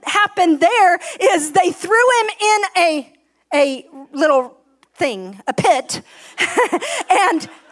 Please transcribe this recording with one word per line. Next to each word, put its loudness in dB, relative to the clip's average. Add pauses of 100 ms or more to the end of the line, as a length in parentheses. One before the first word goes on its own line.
happened 0
there 2 (220)
is 0
they 2
threw 0
him -2 (100)
in 2 (140)
a, -2 (420)
a -2 (240)
little 0 (380)
thing, -6
a -4
pit, -2 (180)
<laughs> -12 (680)
and 0 (240)